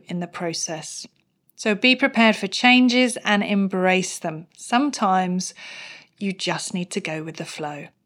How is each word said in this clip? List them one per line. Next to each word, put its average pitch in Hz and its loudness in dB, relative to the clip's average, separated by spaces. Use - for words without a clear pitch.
in 175 -6
the 175 -6
process. 165 -8
So 214 0
be 254 4
prepared 233 4
for 196 -4
changes 247 4
and 202 0
embrace 185 2
them. 160 -8
Sometimes 185 0
you 196 -4
just 175 -6
need 180 -4
to 196 -6
go 156 -6
with 160 -12
the 175 -10
flow. 147 -10